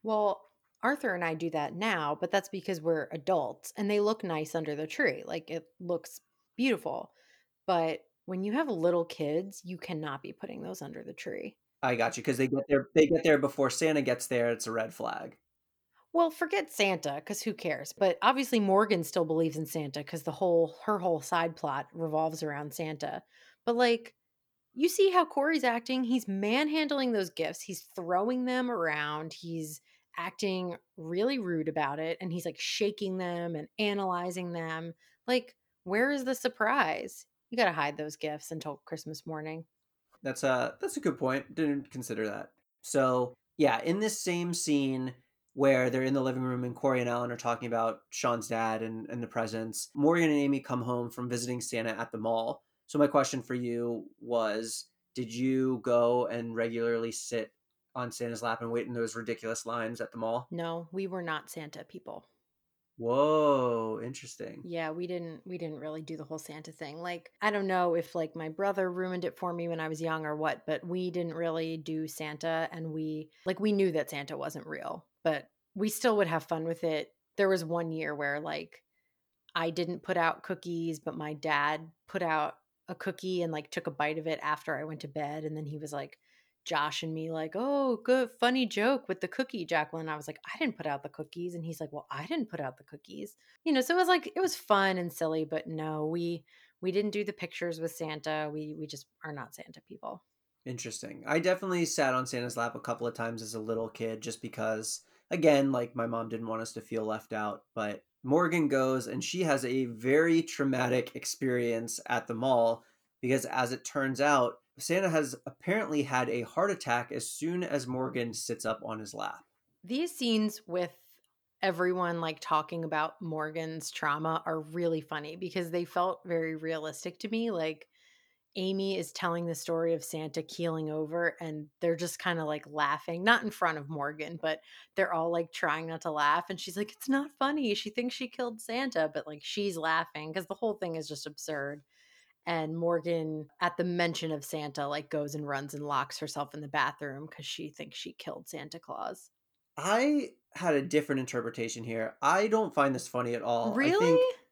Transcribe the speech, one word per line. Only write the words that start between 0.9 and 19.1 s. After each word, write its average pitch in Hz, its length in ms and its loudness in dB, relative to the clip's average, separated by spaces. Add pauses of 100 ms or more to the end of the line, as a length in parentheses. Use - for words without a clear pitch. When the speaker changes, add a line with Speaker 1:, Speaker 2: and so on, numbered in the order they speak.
Speaker 1:
and 175 80 -2
I 165 100 0
do 160 180 -2
that 151 240 0
now, 175 440 0
but 175 100 -2
that's 196 200 2
because 190 320 -4
we're 160 300 2
adults, 156 640 0
and 208 140 -2
they 208 100 4
look 214 240 2
nice 156 320 -2
under 156 200 -2
the 156 120 -4
tree. 165 380 0
Like, 160 240 -8
it 160 160 -8 (140)
looks 170 420 -6 (340)
beautiful. 220 580 -2 (520)
But 165 360 2 (240)
when 185 180 -4
you 208 100 0
have 302 160 2
little 170 360 4
kids, 170 600 -2
you 175 120 -8
cannot 151 440 -6
be - 120 -10
putting - 280 -10
those 185 220 -8
under - 200 -12
the - 100 -12
tree. - 440 -8 (260)
Speaker 2:
I 127 120 4
got 113 220 2
you, 117 60 -8
'cause 127 140 2
they 131 100 4
get 135 200 0
there, 139 280 4
they 156 120 10
get 160 160 4
there 156 140 8
before 135 320 2
Santa 156 320 2
gets 120 260 0
there. 120 220 2
It's 117 180 -2
a 113 40 -4
red 113 220 -2
flag. - 440 -8 (760)
Speaker 1:
Well, 330 180 4
forget 330 400 -2
Santa, 156 500 0
'cause - 220 -6
who 214 100 -2
cares? 143 400 -4
But 185 280 4
obviously 247 380 4
Morgan 196 440 6
still 170 220 2